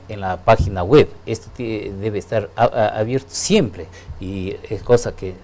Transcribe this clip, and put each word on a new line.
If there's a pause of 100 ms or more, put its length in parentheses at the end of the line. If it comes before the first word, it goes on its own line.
(100)
en
la
página
web. (160)
Esto
tie-,
debe
estar
a-,
a-,
abierto
siempre (340)
y (120)
es
cosa
que,